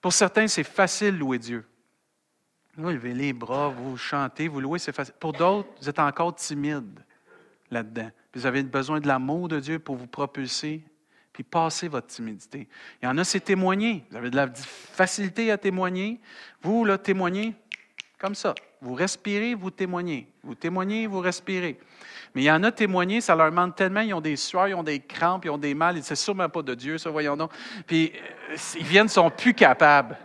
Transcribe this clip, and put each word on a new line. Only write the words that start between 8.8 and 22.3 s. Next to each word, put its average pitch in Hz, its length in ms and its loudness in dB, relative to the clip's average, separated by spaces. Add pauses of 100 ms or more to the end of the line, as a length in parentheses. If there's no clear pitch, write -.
de 147 80 -2
l'amour 143 420 0
de 156 120 -2
Dieu 151 180 -6
pour 143 180 -8
vous 123 100 -12
propulser, 143 760 -6 (500)
puis - 100 -14
passer 165 460 -2
votre 135 180 -6
timidité. 110 600 -12 (340)
Il - 20 -10
y 123 40 0
en 135 100 2
a, 180 60 2
c'est 185 160 -2
témoigner. 190 680 2
Vous - 60 -14
avez 120 140 -6
de 123 60 0
la 139 120 4
facilité 185 1000 -2
à 208 80 2
témoigner. 185 600 -2 (420)
Vous, 220 220 2
là, 196 120 4
témoignez 196 580 0 (640)
comme 196 160 -4
ça. 196 200 -2 (260)
Vous 127 140 -8
respirez, 208 600 -2
vous 185 160 -6
témoignez. 175 600 -4 (120)
Vous 131 120 -10
témoignez, 190 520 -2
vous 196 140 -4
respirez. 180 580 -4 (560)